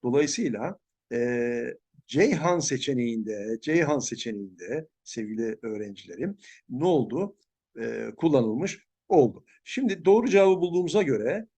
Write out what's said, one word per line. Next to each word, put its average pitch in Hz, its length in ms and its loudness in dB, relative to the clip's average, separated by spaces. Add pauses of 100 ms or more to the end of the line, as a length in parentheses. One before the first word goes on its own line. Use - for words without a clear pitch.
Dolayısıyla, 143 760 -2 (320)
e, 120 640 -2 (300)
Ceyhan 175 520 2
seçeneğinde, 113 1000 -4
Ceyhan 151 380 2
seçeneğinde 110 880 -8 (160)
sevgili 110 580 -6
öğrencilerim 107 760 -8 (320)
ne 135 160 -4
oldu? 165 500 0 (440)
E, 117 280 -6 (100)
kullanılmış 139 680 0 (220)
oldu. 147 360 4 (180)
Şimdi 196 420 -2
doğru 214 220 6
cevabı 190 340 6
bulduğumuza 180 420 0
göre 139 440 -2 (100)